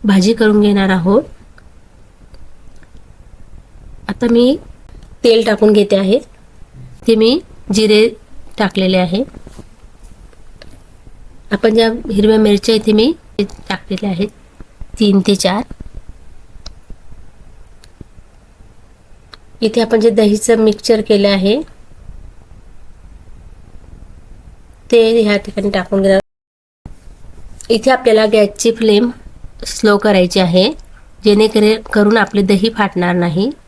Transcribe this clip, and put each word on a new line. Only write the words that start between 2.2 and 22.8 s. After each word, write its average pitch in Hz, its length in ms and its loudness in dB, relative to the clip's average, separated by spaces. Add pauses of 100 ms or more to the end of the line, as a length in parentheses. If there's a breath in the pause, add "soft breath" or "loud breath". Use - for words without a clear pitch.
आता 214 240 -6
मी 247 260 2 (680)
तेल 226 220 4
टाकून 214 280 2
घेते 202 240 2
आहे. 196 220 0 (880)
ते 226 80 4
मी 226 240 2 (340)
जिरे 214 360 4 (480)
टाकलेले 185 400 -2
आहे. 180 260 -2 (2250)
आपण 214 240 0
ज्या 226 160 2 (200)
हिरव्या 214 260 4
मिरच्या 214 380 2
इथे 214 160 0
मी 220 220 2 (260)
टाकलेल्या - 680 -8
आहेत, 185 180 -4 (720)
तीन 202 200 2
ते 196 160 0
चार. 190 280 -2 (4000)
इथे 226 200 -2
आपण 226 180 0
जे 226 100 2
दहीचं 214 480 2
मिक्सचर 214 440 0
केलं 202 260 0
आहे 202 340 0 (3250)